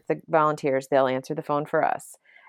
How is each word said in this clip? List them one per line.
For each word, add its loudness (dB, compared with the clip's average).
the -4
volunteers, 0
they'll 4
answer -4
the -6
phone -2
for 0
us. -4